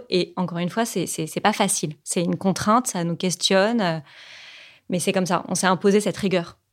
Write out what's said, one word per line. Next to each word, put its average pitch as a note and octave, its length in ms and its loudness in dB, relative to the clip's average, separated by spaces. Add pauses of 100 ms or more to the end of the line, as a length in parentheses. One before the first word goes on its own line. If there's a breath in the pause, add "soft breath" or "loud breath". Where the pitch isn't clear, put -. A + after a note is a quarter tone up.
(100)
et F3+ 240 0
encore F3 240 -4
une F3 120 -2
fois, A3+ 140 -2
c'est, F#3 220 -2
c'est, D#3 220 -6
c'est - 100 -8
pas G#3 140 4
facile. F#3 400 0 (100)
C'est - 220 -2
une F3+ 100 0
contrainte, G#3+ 540 2
ça F3 160 -4
nous E3+ 100 -2
questionne, G3 680 2
euh, E3 180 0 (920 loud breath)
mais F#3 80 0
c'est F#3+ 140 0
comme F#3 120 0
ça. F3 240 0
On F#3 60 -2
s'est F#3 140 0
imposé G3+ 320 4
cette G#3 180 -2
rigueur F3 400 -2 (140)